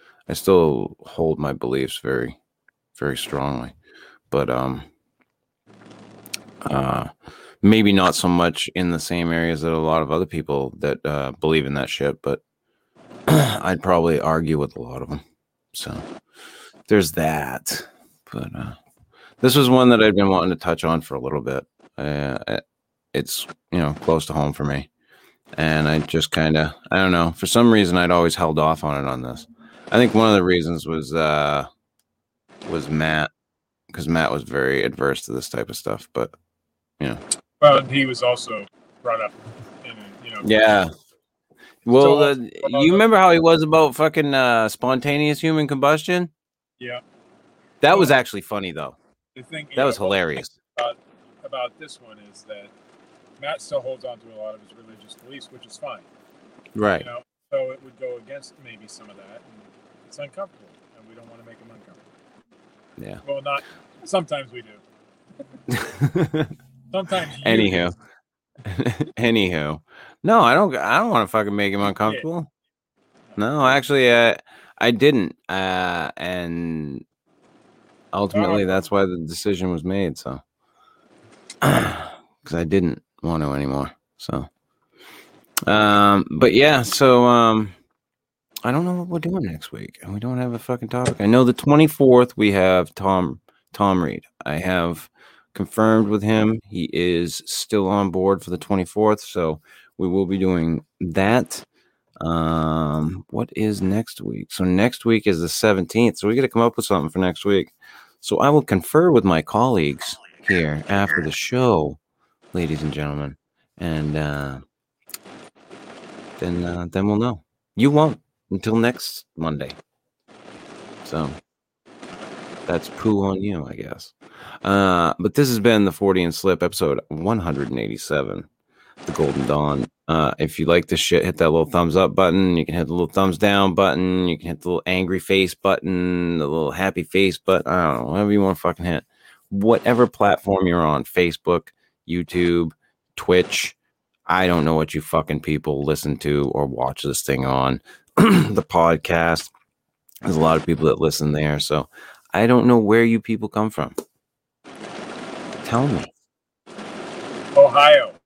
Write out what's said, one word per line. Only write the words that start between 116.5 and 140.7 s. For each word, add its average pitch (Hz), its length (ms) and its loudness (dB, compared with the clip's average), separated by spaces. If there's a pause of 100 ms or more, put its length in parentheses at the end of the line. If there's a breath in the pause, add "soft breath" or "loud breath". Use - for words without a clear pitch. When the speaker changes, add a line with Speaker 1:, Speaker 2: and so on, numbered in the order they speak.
Speaker 1:
uh, 87 260 -6
then 98 160 0
we'll 104 100 2
know. 113 260 -2 (320)
You 135 160 4
won't 151 280 2 (300)
until 107 280 -2
next - 480 -2 (120)
Monday. 76 320 -6 (1400)
So 76 240 -4 (1400)
that's 87 320 -4
poo 104 280 0
on 95 160 -4
you, 95 260 -6
I - 80 -14
guess. - 380 -16 (500 loud breath)
Uh, 95 560 2
but 87 160 -2
this 143 140 4
has 117 100 -2
been 107 260 4
the 92 60 0
forty 92 320 2
and 82 100 -2
Slip, 92 300 0
episode 82 360 -2 (100)
one 90 300 -2
hundred 71 300 -4
and 60 100 -4
eighty-seven, 53 680 -6 (580 soft breath)
The 82 60 -10
Golden 71 360 -2
Dawn. 73 380 0 (220)
Uh, 78 320 2
if 78 200 -6
you 80 60 -2
like 85 220 4
this 85 120 -2
shit, - 260 2
hit 87 120 -4
that 80 140 4
little 80 180 2
thumbs 85 260 2
up 92 200 2
button. 92 420 2
You 78 80 0
can 76 80 -8
hit 82 140 -2
the 78 60 -6
little 87 140 -2
thumbs 95 300 0
down 98 380 2
button. 92 520 0
You 80 120 -2
can 87 80 -14
hit 82 140 -10
the 90 80 -8
little 87 180 -2
angry 92 320 -2
face 95 340 0
button, 90 880 -2
the 73 80 -2
little 76 240 -2
happy 90 320 -4
face 92 340 0
button. 92 340 0
I 90 120 0 (100)
don't 60 120 -4
know, 67 60 -6
whatever 104 200 0
you 104 100 4
wanna 95 140 2
fucking 87 300 -4
hit. 82 180 -4 (460 soft breath)
Whatever 113 580 2
platform 98 600 0
you're 87 180 2